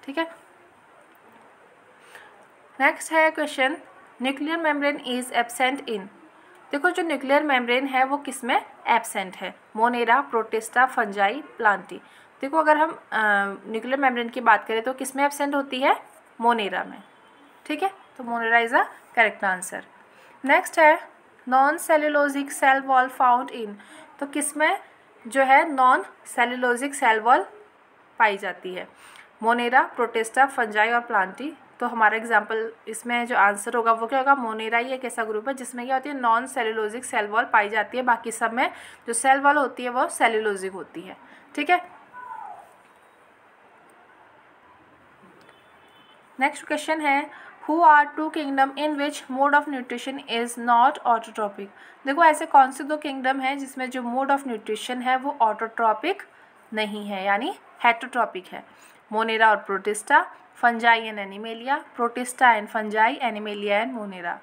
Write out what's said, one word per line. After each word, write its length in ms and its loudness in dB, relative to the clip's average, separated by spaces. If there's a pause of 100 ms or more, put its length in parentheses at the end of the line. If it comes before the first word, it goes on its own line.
ठीक 140 -10
है, 140 -4 (2500)
Next 340 0
है 180 4
question, 460 -2 (440)
"Nuclear 360 -4
membrane 500 -2
is 240 -4
absent 580 -2
in।" 180 -6 (640)
देखो, 180 2
जो 140 -2
nuclear 400 0
membrane 440 0
है 160 0
वो 140 -2
किस 260 -10
में 220 -2 (220)
Absent 480 -2
है? 200 -12 (220)
Monera, 460 2 (120)
Protista, 540 0
Fungi, 520 -2
Plantae। 580 -2 (420)
देखो, 160 -2
अगर 200 4
हम, 140 0
अ, 260 -8 (500)
nuclear 320 -4
membrane 300 0
की 120 -8
बात 260 4
करें 140 -2
तो 120 -4
किस 220 -10
में 80 0
absent 320 -2
होती 260 -4
है? 140 4 (460)
Monera 440 0
में। 180 -18 (600)
ठीक 180 -6
है, 60 0
तो 340 -16
Monera 460 2
is 60 0
a 100 4 (320)
correct 260 2
answer। 420 -4 (600)
Next 340 2
है, 300 6 (400)
"Non 240 4
cellulosic 760 0 (140)
cell 220 4
wall 360 2
found 300 2
in।" 220 -10 (460)
तो 60 -6
किस 320 -6
में 220 0 (480)
जो 160 0
है 280 4
नॉन 340 4 (200)
सेलुलोजिक 680 -2
cell 240 2
wall 260 4 (760)
पाई 180 4
जाती 380 -10
है? 120 -12 (560)
Monera, 460 2 (100)
Protista, 500 2
Fungi 440 0
और 180 0
Plantae। 400 -2 (280)
तो 80 -4
हमारा 300 2
example 560 0 (140)
इसमें 380 -4
जो 120 -2
answer 360 2
होगा 180 2
वो 160 0
क्या 120 0
होगा? 160 4
Monera 400 -4
ही 180 0
एक 120 -8
ऐसा 180 -6
group 240 -4
है 60 -4
जिसमें 320 -10
क्या 100 -2
होती 140 -4
है, 100 -8
नॉन 280 2
सेलुलोजिक 580 -6
cell 220 -4
wall 160 0
पाई 260 2
जाती 280 -4
है, 60 -4
बाकी 280 0
सब 220 -4
में 180 0 (360)
जो 60 -4
cell 260 2
wall 180 4
होती 260 -2
है 60 -4
वो 180 -2
cellulosic 640 0
होती 300 -14
है। 160 -16 (380)
ठीक 140 -4
है, 200 2 (4000)
Next 260 -2
question 360 -4
है, 300 0 (380)
"Who 180 4
are 200 8 (120)
two 180 -4
kingdom 400 0
in 180 -2
which 420 -6
mode 160 4
of 160 4
nutrition 640 -8
is 280 -4
not 340 4
autotrophic?" 760 -4 (380)
देखो, 180 2
ऐसे 220 4
कौन 260 6
से 120 -10
दो 140 -4
kingdom 420 -4
हैं 200 -2
जिसमें 300 -8
जो 120 -6
mode 360 -2
of 100 -6
nutrition 560 -6
है 140 2
वो 240 -4
autotrophic 800 0 (520)
नहीं 340 -6
है, 160 -6
यानी 360 -2 (260)
heterotropic 600 0
है? 160 -18 (500)
Monera 340 2
और 240 4
Protista, 540 0 (400)
Fungi 480 2
and 140 -8
Animalia, 520 -6 (200)
Protista 420 -4
and 340 4
Fungi, 440 0
Animalia 680 -2
and 140 -10
Monera। 440 -10